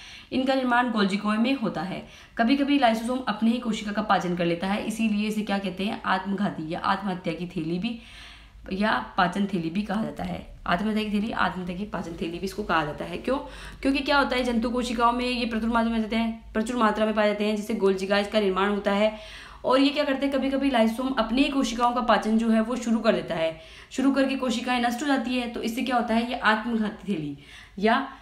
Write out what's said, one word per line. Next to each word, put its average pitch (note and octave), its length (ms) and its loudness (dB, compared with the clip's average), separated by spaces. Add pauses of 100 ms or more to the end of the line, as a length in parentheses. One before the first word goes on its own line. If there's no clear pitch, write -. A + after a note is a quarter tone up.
(320)
इनका C4 220 2
निर्माण B3 360 4
गोल्जिकाओं G#3 440 0
में B3 200 2
होता F3+ 280 -2
है। E3+ 240 -8 (320)
कभी-कभी C#4 400 4
लाइसोसोम A#3 400 2
अपने A3+ 320 0
ही B3 80 2
कोशिका G#3+ 340 -4
का G#3 100 0
पाचन F3+ 340 2
कर F3 80 0
लेता E3+ 220 0
है, G3+ 200 -2
इसीलिए G#3+ 420 0
इसे G#3+ 140 -2
क्या G3+ 160 0
कहते F#3+ 260 -4
हैं? - 200 -4
आत्मघाती F#3+ 680 -2
या E3+ 80 -4
आत्महत्या G3 540 -2
की F3 140 -6
थैली E3+ 320 -4
भी A#3 200 -4 (720)
या G#3+ 440 -2
पाचन F#3+ 300 2
थैली E3 240 -2
भी F#3+ 120 -2
कहा G#3 200 -2
जाता D#3 220 -6
है। F3+ 220 -8 (200)
आत्महत्या G#3 380 0
की G#3+ 60 -6
थैली, G#3 220 0
आत्महत्या F3+ 440 -2
की G3+ 80 -6
पाचन F3 280 -8
थैली E3+ 260 -6
भी F3+ 60 -6
इसको G3 180 -6
कहा E3 220 0
जाता D3 200 -6
है। E3+ 140 -8
क्यों? C4 200 0 (440)
क्योंकि C#4 160 2
क्या C#4+ 200 2
होता B3+ 180 2
है B3+ 80 0
जंतु A#3+ 260 0
कोशिकाओं A#3 420 2
में B3 180 -2
ये A#3+ 160 -2
प्रचुर A3+ 220 -2
मात्रा A#3 240 2
में A3+ 80 0
जाते A3 160 -2
हैं, A3+ 360 -2
प्रचुर A3 240 -2
मात्रा G#3+ 300 2
में G#3+ 80 0
पाए G#3 140 4
जाते G#3 160 0
हैं, G#3+ 120 0
जिससे G#3 180 -4
गोल्जिका G3 440 2
इसका G#3 220 0
निर्माण G3 300 2
होता G3+ 220 0
है। G#3+ 540 -2 (180)
और C4 160 4
ये C#4 80 6
क्या C#4+ 160 0
करते C#4 220 0
हैं? C#4 80 0
कभी-कभी C#4 360 0
लाइसोसोम A#3 380 2
अपनी A#3 340 2
ही D4+ 60 2
कोशिकाओं A#3+ 440 2
का B3+ 80 -2
पाचन A3 380 4
जो A3+ 100 2
है A3 120 4
वो A3+ 160 0
शुरू A3+ 220 0
कर A3 140 4
देता E3 220 -2
है, E3 260 -2 (300)
शुरू C4+ 220 2
करके C4+ 240 2
कोशिकाएं B3 460 0
नष्ट A#3 200 0
हो D4 40 -2
जाती B3+ 280 0
है, A#3 160 -2
तो - 120 -8
इससे A3+ 200 -2
क्या B3+ 140 0
होता A3 180 0
है? A#3 140 2
ये B3 100 -4
आत्मघाती G#3+ 760 0
थैली D3 240 -6 (400)
या A#3 440 2